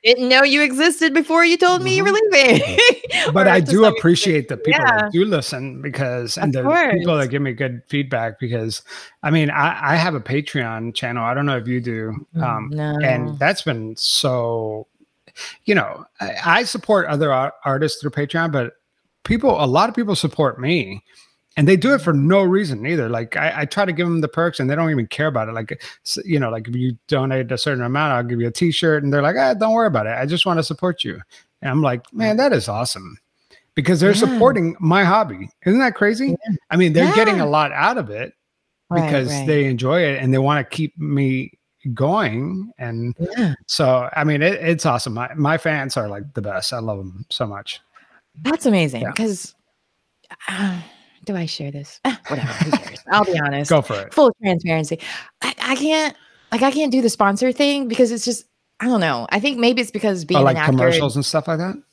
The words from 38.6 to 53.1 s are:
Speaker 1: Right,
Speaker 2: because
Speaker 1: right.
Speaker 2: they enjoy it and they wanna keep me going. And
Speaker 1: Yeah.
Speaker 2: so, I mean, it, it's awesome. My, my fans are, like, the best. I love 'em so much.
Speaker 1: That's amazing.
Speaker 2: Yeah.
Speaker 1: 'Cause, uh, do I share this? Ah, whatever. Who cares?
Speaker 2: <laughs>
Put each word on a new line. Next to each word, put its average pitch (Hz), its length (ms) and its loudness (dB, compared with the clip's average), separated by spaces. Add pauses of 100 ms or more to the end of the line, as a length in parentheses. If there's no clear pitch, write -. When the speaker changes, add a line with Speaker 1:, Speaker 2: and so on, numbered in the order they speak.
Speaker 1:
Right, 170 160 0
Speaker 2:
because 139 240 0
Speaker 1:
right. 139 160 -4
Speaker 2:
they 147 200 2
enjoy 131 380 0
it 139 200 -2
and 131 100 2
they 131 40 4
wanna 139 260 2
keep 156 340 -6
me 139 540 -2 (420)
going. 170 840 -2
And 120 400 -6
Speaker 1:
Yeah. 185 360 -2 (120)
Speaker 2:
so, 127 480 0
I 156 80 -2
mean, 147 180 2
it, 180 200 2
it's 165 240 0
awesome. 120 280 0
My, 120 220 -8
my 151 220 0
fans 143 400 -4
are, 107 100 -2
like, 101 260 -10
the 113 80 -6
best. 98 300 -6
I 123 80 -6
love 110 200 -6
'em 95 300 -14
so - 160 -4
much. 101 360 -12 (600)
Speaker 1:
That's 294 240 -4
amazing. 160 360 2
Speaker 2:
Yeah. 123 100 -6
Speaker 1:
'Cause, 208 420 -4 (920)
uh, 190 320 -4 (460)
do 202 100 -6
I 170 100 -4
share 143 260 -8
this? 143 320 -14
Ah, 262 240 -4
whatever. 131 260 -6 (100)
Who 156 80 0
cares? - 340 -4
Speaker 2:
<laughs> - 60 -4